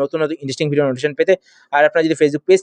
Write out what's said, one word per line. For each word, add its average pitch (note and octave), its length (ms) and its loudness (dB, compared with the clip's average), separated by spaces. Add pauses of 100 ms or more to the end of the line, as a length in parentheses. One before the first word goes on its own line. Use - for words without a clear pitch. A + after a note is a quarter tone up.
নতুন C#3+ 200 -4
নতুন D3+ 200 -4
ইন্টারেস্টিং C#3 300 -6
ভিডিও C#3+ 160 0
নোটিফিকেশন C3+ 320 -4
পেতে। F3 140 2 (420)
আর C#3+ 120 4
আপনারা E3 200 0
যদি D#3+ 140 0
Facebook D3 280 0
পেজ F#3+ 120 4